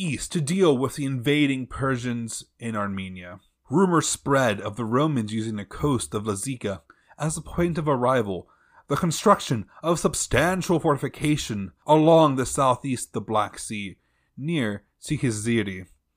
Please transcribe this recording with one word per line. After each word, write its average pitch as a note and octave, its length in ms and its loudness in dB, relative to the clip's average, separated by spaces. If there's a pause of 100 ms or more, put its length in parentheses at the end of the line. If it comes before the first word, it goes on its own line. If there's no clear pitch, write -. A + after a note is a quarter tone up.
east D3+ 300 -4
to F3+ 80 0
deal D#3+ 380 2
with C3 160 -2
the D3 100 -6
invading C3+ 640 0
Persians A#2+ 800 -4 (140)
in A#2 160 -6
Armenia. F#2+ 680 -6 (300)
Rumors E3+ 360 4
spread B2+ 540 2
of G2+ 160 -6
the A#2+ 80 -4
Romans A#2+ 480 0
using A2 240 -4
the G2+ 80 -8
coast - 500 -2
of G#2+ 100 -2
Lazika G#2 580 -4 (360)
as D#3 200 -4
a D3+ 40 -12
point F3 360 -2
of D#3 100 -2
arrival, B2 580 0 (420)
the - 80 -2
construction D#3+ 680 2 (180)
of D#3+ 160 0
substantial F3 800 0
fortification C#3+ 920 -2 (140)
along D#3 500 6
the C3 80 0
southeast C3 640 0
of - 60 -20
the A#2 80 -2
Black G#2 360 -2
Sea, G2+ 380 -8 (400)
near B2+ 480 -2 (160)
Sikhiziri, G#2+ 840 -2 (300)